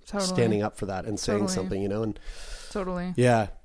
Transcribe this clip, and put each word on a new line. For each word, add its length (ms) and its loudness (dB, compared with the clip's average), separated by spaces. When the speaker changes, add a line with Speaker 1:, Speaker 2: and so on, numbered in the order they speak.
Speaker 1:
Totally. 220 -2
Speaker 2:
standing 340 4
up 140 -2
for 100 -4
that 180 -4
and 140 -4
saying 220 0
Speaker 1:
Totally. 140 0
Speaker 2:
something, 280 -2
you 60 0
know? 140 0
And 160 -2
Speaker 1:
Totally. 460 -4
Speaker 2:
yeah. 320 6